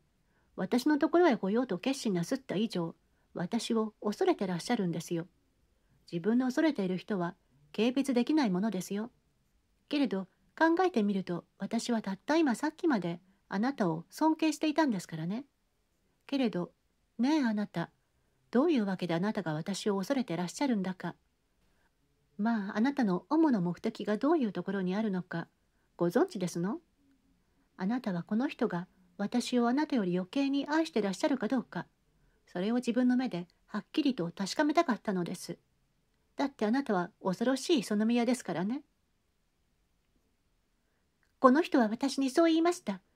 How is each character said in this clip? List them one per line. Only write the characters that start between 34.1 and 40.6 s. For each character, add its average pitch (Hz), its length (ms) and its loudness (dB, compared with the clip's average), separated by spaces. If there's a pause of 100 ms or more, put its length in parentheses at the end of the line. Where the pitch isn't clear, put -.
と 170 180 -4
確 - 220 -6
か 302 80 2
め 302 100 2
た 339 100 6
か 240 100 0
っ - 60 -6
た 208 120 -4
の 180 100 0
で 170 140 -4
す。 - 220 -12 (760)
だ 277 120 0
っ 277 40 -8
て - 160 -2
あ 214 60 2
な 277 100 2
た 233 100 -2
は 175 200 0 (100)
恐 190 220 -2
ろ 262 100 2
し 285 240 2
い 185 60 0
園 208 200 0
宮 233 220 2
で 247 80 2
す - 100 -6
か 180 100 -6
ら 170 100 -2
ね。 254 180 -4 (2500)